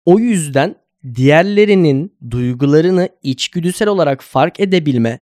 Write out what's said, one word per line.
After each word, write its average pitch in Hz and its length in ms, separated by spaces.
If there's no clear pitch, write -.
O 185 140
yüzden 170 560
diğerlerinin 175 960
duygularını 143 800
içgüdüsel 175 640
olarak 156 360
fark 151 360
edebilme 143 600